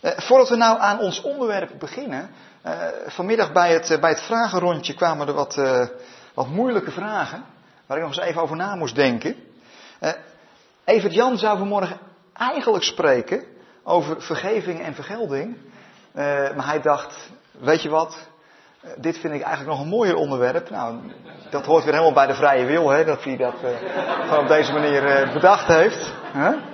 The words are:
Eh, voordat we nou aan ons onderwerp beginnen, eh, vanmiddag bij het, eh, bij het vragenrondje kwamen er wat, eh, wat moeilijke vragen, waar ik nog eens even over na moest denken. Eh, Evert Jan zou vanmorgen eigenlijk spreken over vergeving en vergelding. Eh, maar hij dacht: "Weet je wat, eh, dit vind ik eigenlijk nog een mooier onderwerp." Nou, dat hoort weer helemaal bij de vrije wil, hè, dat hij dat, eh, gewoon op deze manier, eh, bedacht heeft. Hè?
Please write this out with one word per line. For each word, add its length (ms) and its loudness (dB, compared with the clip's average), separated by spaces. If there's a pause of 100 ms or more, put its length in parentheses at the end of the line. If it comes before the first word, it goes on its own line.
Eh, 180 -2
voordat 300 6
we 80 2
nou 220 4
aan 200 2
ons 220 -4
onderwerp 580 -4
beginnen, 520 -10 (320)
eh, 260 -6 (180)
vanmiddag 460 -2
bij 200 6
het, 180 2
eh, 100 4
bij 100 4
het 100 -2
vragenrondje 760 -2
kwamen 340 0
er 60 -2
wat, 220 -2
eh, 300 2 (480)
wat 140 -2
moeilijke 420 -2
vragen, 540 -6 (420)
waar 100 -4
ik 80 -4
nog 120 -8
eens 100 -4
even 160 -2
over 140 -4
na 180 -4
moest 200 -6
denken. 420 0 (600)
Eh, 140 -4 (720)
Evert 300 2
Jan 240 2
zou 200 0
vanmorgen 400 -4 (340)
eigenlijk 520 -2
spreken 600 0 (380)
over 400 -2
vergeving 580 -4
en 140 -10
vergelding. 640 -6 (560)
Eh, 120 -6 (300)
maar 120 -6
hij 140 -2
dacht: 500 -2 (200)
"Weet 320 0
je 60 -4
wat, 400 -2 (520)
eh, 160 -20
dit 220 -4
vind 160 -6
ik 80 -6
eigenlijk 340 -6
nog 40 -6
een 160 -6
mooier 180 2
onderwerp." 560 0
Nou, 280 -8 (520)
dat 140 -4
hoort 200 6
weer 80 2
helemaal 220 4
bij 120 8
de 80 0
vrije 300 4
wil, 240 2
hè, 160 6
dat 200 -2
hij 120 -4
dat, 260 -2
eh, 80 -2 (520)
gewoon 200 2
op 60 0
deze 240 4
manier, 340 2
eh, 260 2
bedacht 340 4
heeft. 460 4 (200)
Hè? 240 0 (180)